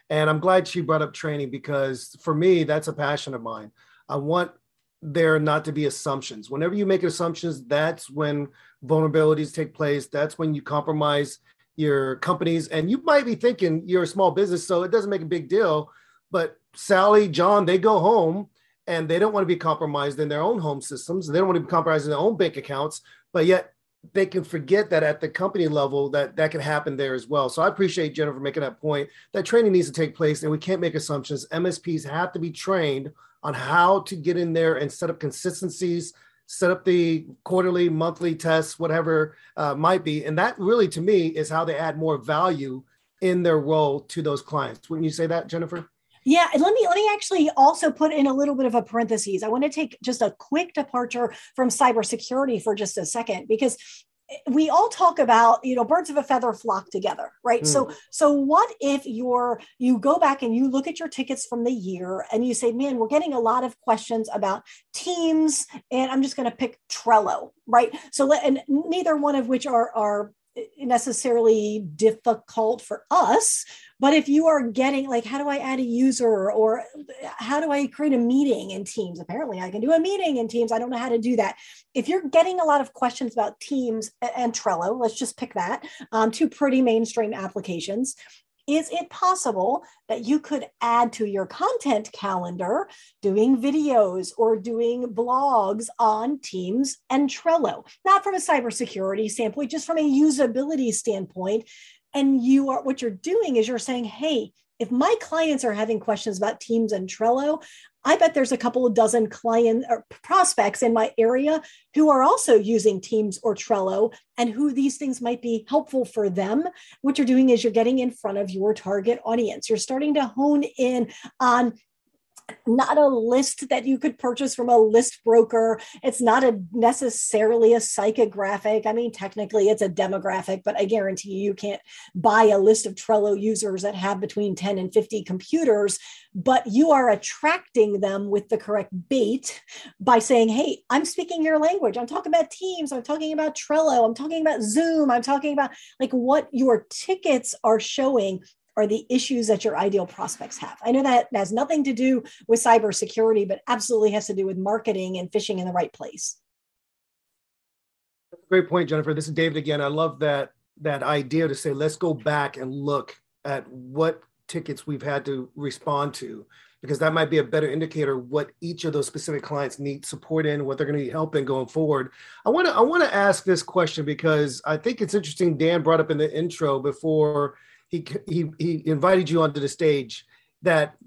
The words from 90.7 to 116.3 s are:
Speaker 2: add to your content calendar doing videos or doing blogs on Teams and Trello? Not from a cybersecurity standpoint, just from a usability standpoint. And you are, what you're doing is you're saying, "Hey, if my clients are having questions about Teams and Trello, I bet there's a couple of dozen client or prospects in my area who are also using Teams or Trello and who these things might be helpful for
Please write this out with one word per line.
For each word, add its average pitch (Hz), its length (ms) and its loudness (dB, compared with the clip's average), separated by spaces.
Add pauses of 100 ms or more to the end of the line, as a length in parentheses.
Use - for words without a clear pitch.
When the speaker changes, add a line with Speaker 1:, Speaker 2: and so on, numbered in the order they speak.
Speaker 2:
add 233 340 2
to 226 100 -4
your 196 220 -2
content 285 640 -2
calendar 185 760 -4 (340)
doing 220 400 2
videos 240 720 0
or 226 200 2
doing 233 480 -4
blogs 233 800 0 (120)
on 233 420 0
Teams 196 580 -4 (100)
and 269 220 0
Trello? 320 560 -2 (180)
Not 392 200 4
from 392 100 -2
a 370 40 -2
cybersecurity 220 920 -2
standpoint, 226 400 -4
just 311 160 -8
from 330 120 -2
a 311 40 2
usability 277 920 2
standpoint. 196 720 -4 (460)
And 269 300 2
you 269 280 4
are, 262 120 -2
what 269 200 -4
you're 233 80 -2
doing 339 440 -2
is 220 140 2
you're 247 100 -4
saying, 247 280 -6
"Hey, 240 460 -4 (260)
if 220 120 -6
my 294 300 2
clients 311 440 -2
are 220 100 -2
having 214 260 -2
questions 208 380 -4
about 214 220 -2
Teams 226 320 0
and 185 160 -4
Trello, 269 540 0 (420)
I 311 120 6
bet 330 180 4
there's 269 180 2
a 254 40 0
couple 247 300 0
of 220 80 2
dozen 220 340 4
client 226 640 0
or 226 160 -2 (160)
prospects 311 600 2
in 233 120 4
my 220 240 2
area 269 420 2 (340)
who 311 140 6
are 269 140 6
also 320 320 4
using 202 460 4
Teams 214 420 -2
or 214 120 0
Trello 196 600 0 (240)
and 240 100 0
who 269 240 0
these 269 240 0
things 269 240 -6
might 240 220 -4
be 226 260 -4
helpful 269 380 0
for 202 240 -2